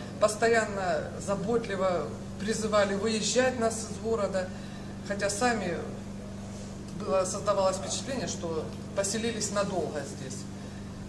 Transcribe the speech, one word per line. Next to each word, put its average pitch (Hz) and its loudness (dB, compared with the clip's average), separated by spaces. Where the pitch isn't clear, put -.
постоянно 208 4
заботливо 190 2
призывали 208 4
выезжать 226 2
нас 220 0
из 175 -6
города, 202 0
хотя 202 0
сами 202 2
было, 190 4
создавалось 190 2
впечатление, 185 -4
что 160 -2
поселились 214 0
надолго 175 0
здесь. - -8